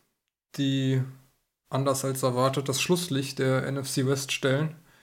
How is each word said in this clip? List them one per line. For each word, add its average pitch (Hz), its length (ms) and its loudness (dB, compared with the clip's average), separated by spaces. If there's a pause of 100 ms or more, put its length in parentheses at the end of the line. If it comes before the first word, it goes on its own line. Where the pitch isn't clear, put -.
(560)
die 135 460 2 (680)
anders 135 360 0
als 135 180 -2
erwartet 131 460 2
das 131 120 -2
Schlusslicht 139 580 -2
der 131 280 2
N 139 100 -2
F 131 140 -6
C 135 160 2
West 135 260 0
stellen 143 440 0 (260)